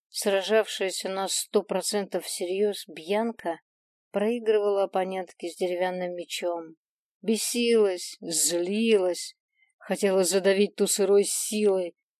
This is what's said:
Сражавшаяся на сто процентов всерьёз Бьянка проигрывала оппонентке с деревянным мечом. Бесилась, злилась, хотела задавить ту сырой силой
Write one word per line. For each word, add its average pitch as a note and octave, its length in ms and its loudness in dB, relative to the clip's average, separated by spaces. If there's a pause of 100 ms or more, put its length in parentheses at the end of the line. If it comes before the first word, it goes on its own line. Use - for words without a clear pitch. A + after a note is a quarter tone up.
Сражавшаяся G3 1000 0
на F#3+ 180 -4
сто - 340 -2
процентов F#3+ 600 -4
всерьёз G3 640 -4
Бьянка E3+ 720 -4 (520)
проигрывала G#3 720 2
оппонентке F#3 640 -4
с E3+ 80 -12
деревянным F3+ 580 -2
мечом. E3+ 600 -6 (440)
Бесилась, A3 1000 2
злилась, F3+ 1160 0 (400)
хотела F#3+ 480 2
задавить F#3+ 500 2
ту G3+ 120 2
сырой G3+ 380 4
силой F#3+ 680 0 (260)